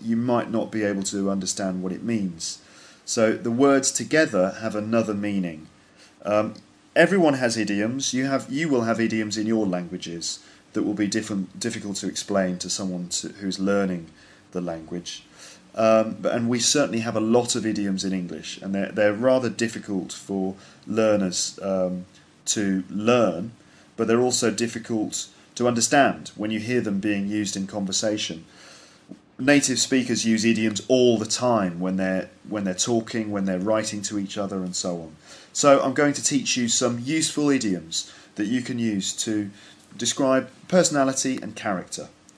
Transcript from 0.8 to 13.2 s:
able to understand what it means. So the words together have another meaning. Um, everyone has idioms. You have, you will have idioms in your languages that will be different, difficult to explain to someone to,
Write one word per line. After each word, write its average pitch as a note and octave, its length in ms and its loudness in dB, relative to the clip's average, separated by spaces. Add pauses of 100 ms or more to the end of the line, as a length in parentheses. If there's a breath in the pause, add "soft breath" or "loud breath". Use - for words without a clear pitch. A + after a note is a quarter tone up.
able G2+ 200 0
to G2 260 -2
understand F#2+ 520 -4
what F#2 120 -4
it - 100 -8
means. G2 560 -4 (460 loud breath)
So A2 280 2
the - 180 -4
words C3+ 400 4
together A2+ 680 2
have G#2+ 160 -6
another G#2+ 380 0
meaning. F#2+ 540 -4 (560 soft breath)
Um, A2 320 0 (400)
everyone E3+ 400 6
has B2 220 0
idioms. A2 560 -2
You C3 120 0
have, C3+ 240 -2
you D3 180 -2
will C3 140 2
have A2+ 180 0
idioms A2 380 0
in A2 100 -2
your A2 180 2
languages F2 760 -6 (340 loud breath)
that G#2+ 100 -2
will G#2 100 -2
be G2+ 140 0
different, G2+ 500 -4
difficult G2+ 400 -6
to G2+ 100 -6
explain F#2 500 -2
to F2+ 120 -10
someone F2+ 380 -6
to, - 220 -6